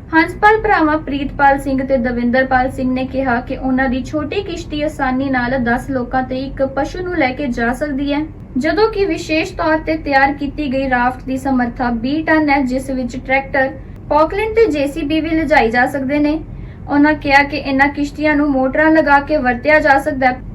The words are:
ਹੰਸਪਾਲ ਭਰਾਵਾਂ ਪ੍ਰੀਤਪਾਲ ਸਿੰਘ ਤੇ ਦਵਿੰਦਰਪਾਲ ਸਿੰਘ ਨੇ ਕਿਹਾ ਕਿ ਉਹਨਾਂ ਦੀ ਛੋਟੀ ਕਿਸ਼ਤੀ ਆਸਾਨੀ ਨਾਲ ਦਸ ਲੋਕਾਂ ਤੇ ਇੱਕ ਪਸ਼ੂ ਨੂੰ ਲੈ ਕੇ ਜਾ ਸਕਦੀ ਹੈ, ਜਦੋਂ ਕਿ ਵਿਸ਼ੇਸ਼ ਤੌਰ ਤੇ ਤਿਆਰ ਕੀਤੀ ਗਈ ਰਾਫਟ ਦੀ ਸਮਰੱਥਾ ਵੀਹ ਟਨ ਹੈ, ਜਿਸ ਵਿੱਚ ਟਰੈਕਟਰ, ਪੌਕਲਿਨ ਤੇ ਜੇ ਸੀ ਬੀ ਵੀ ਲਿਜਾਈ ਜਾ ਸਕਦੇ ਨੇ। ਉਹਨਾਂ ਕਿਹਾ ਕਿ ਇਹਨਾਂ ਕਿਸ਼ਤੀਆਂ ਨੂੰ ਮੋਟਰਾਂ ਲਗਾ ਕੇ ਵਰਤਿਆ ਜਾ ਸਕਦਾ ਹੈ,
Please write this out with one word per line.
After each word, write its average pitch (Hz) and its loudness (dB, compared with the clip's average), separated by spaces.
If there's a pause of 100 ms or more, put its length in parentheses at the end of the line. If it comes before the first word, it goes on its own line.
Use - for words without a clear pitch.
(140)
ਹੰਸਪਾਲ 415 4
ਭਰਾਵਾਂ 339 2
ਪ੍ਰੀਤਪਾਲ 277 2
ਸਿੰਘ 269 -2
ਤੇ 269 2
ਦਵਿੰਦਰਪਾਲ 254 0
ਸਿੰਘ 254 -2
ਨੇ 262 -2
ਕਿਹਾ 262 -2
ਕਿ 254 -6
ਉਹਨਾਂ 262 0
ਦੀ 254 -2
ਛੋਟੀ 302 -4
ਕਿਸ਼ਤੀ 320 -6
ਆਸਾਨੀ 269 -2
ਨਾਲ 247 0
ਦਸ 254 0
ਲੋਕਾਂ 262 -2
ਤੇ 254 -6
ਇੱਕ 277 -6
ਪਸ਼ੂ 269 -2
ਨੂੰ 359 -6
ਲੈ 262 2
ਕੇ 285 -6
ਜਾ 240 -2
ਸਕਦੀ 285 -4
ਹੈ, 302 -2 (320)
ਜਦੋਂ 339 2
ਕਿ 415 -2
ਵਿਸ਼ੇਸ਼ 330 -2
ਤੌਰ 320 0
ਤੇ 311 -2
ਤਿਆਰ 285 2
ਕੀਤੀ 285 -4
ਗਈ 269 -2
ਰਾਫਟ 247 0
ਦੀ 262 -4
ਸਮਰੱਥਾ 254 -2
ਵੀਹ 262 -2
ਟਨ 311 2
ਹੈ, 285 2
ਜਿਸ 262 -2
ਵਿੱਚ 254 -4 (100)
ਟਰੈਕਟਰ, 269 0 (380)
ਪੌਕਲਿਨ 392 2
ਤੇ 440 6
ਜੇ 294 0
ਸੀ 311 -6
ਬੀ 311 0
ਵੀ 311 -4
ਲਿਜਾਈ 294 2
ਜਾ 247 2
ਸਕਦੇ 277 -2
ਨੇ। 294 0 (480)
ਉਹਨਾਂ 294 4
ਕਿਹਾ 285 4
ਕਿ 285 -4
ਇਹਨਾਂ 269 2
ਕਿਸ਼ਤੀਆਂ 294 0
ਨੂੰ 294 2
ਮੋਟਰਾਂ 262 2
ਲਗਾ 285 6
ਕੇ 302 0
ਵਰਤਿਆ 277 2
ਜਾ 294 6
ਸਕਦਾ 269 0
ਹੈ, 254 0 (140)